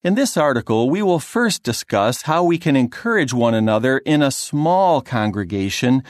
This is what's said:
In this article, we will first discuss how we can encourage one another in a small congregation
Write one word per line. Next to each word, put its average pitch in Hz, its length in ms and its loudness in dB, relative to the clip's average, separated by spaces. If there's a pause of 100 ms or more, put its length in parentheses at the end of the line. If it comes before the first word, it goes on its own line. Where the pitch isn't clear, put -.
In 185 120 0
this 269 200 -2
article, 120 540 0
we 196 140 0
will 175 160 2
first 233 420 -2
discuss 113 640 -2
how 160 200 0
we 170 140 2
can 156 180 0
encourage 135 600 0
one 117 180 2
another 110 460 2
in 151 240 2
a 135 80 2
small 165 680 0
congregation 104 1120 -2